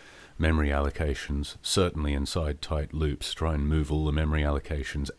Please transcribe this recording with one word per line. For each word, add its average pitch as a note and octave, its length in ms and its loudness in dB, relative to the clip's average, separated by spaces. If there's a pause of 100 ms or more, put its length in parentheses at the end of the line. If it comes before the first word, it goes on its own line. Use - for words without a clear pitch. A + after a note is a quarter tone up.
(380)
memory D#2 320 4
allocations, C#2+ 920 -2
certainly E2 520 2
inside D2 480 -2
tight D2+ 320 -4
loops. D2+ 400 -2
Try D#2+ 220 0
and D2 120 0
move D#2 240 2
all D2+ 140 2
the D2 60 2
memory D#2 300 2
allocations D2 760 -2